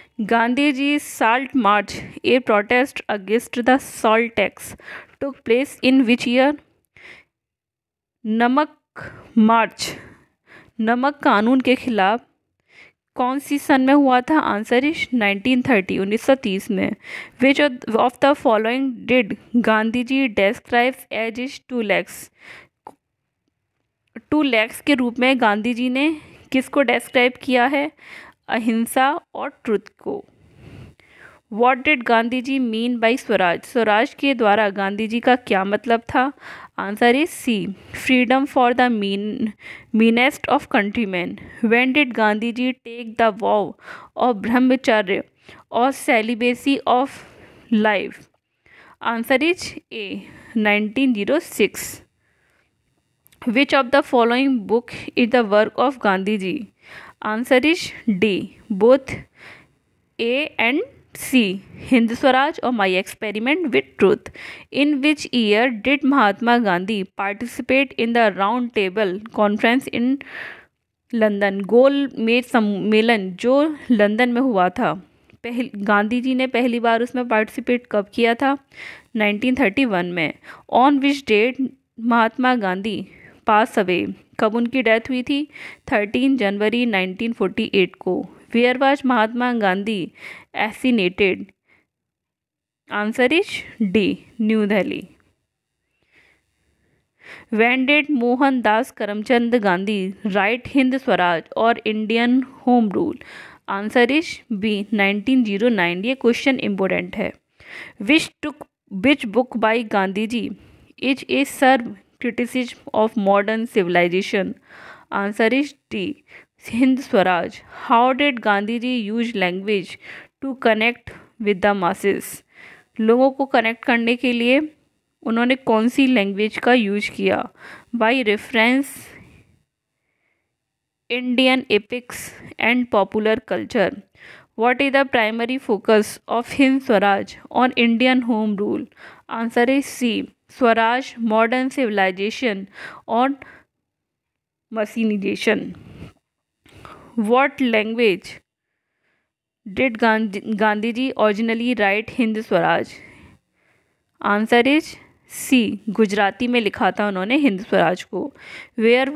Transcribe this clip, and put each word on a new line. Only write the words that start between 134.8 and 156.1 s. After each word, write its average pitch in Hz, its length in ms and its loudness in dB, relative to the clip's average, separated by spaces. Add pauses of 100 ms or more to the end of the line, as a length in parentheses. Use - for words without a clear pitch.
is 269 100 -2
the 277 80 4 (100)
primary 233 440 0 (100)
focus 214 500 2 (200)
of - 200 -6
हिंद 269 240 4
स्वराज 202 540 0 (160)
on 254 340 0
Indian 247 440 2
home 214 340 0
rule? 233 200 -4 (560)
Answer 233 260 0 (100)
is 277 240 -4
C, 240 120 0 (460)
स्वराज, 233 560 0 (160)
modern 233 480 0
civilization 202 840 -2 (440)
और 262 300 0 (1300)
मशीनराइजेशन। 208 1000 -2 (1600)
What 269 320 2
language 220 680 0 (1400)
did 226 340 -2
गांधी, 220 400 0 (140)
गांधी 214 380 0
जी 254 180 -2 (100)
originally 226 580 0
write 208 400 0
हिंद 220 220 -2
स्वराज? 170 520 0 (1300)
Answer 220 420 2 (120)
is - 160 -2 (480)
C, - 200 2 (320)
गुजराती 202 580 0